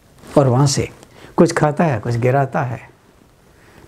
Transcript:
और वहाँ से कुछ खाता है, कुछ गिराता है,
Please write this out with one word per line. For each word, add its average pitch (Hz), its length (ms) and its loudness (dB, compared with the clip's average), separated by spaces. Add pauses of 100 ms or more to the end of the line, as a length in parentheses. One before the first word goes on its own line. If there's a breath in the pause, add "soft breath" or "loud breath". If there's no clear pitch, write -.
(380)
और 135 100 4
वहाँ 131 200 2
से - 220 -4 (480 loud breath)
कुछ 175 140 4
खाता 151 320 0
है, 131 160 -2
कुछ 120 160 -6
गिराता 127 460 -2
है, 123 280 -10 (1000 soft breath)